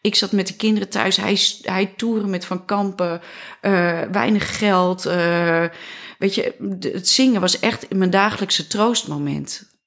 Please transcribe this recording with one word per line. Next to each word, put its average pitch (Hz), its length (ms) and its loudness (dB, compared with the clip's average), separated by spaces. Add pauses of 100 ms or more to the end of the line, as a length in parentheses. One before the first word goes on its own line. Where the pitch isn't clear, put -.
Ik 202 140 0
zat - 180 0
met 190 140 2
de - 100 -8
kinderen 214 320 0
thuis, 190 280 0
hij 185 180 0
s-, - 280 0
hij 190 340 0
toeren 220 340 -2
met 180 140 -4
Van 180 200 -6
Kampen, 190 560 -2 (400)
eh, 175 400 2 (120)
weinig - 460 0
geld, 185 480 2
eh, 170 580 2 (540)
weet 196 160 0
je, - 240 -2
de, 190 320 -6
het 185 180 -4
zingen 262 320 4
was 180 180 2
echt - 360 -2
mijn 185 160 4
dagelijkse 190 560 0
troostmoment. 147 1040 -2 (160)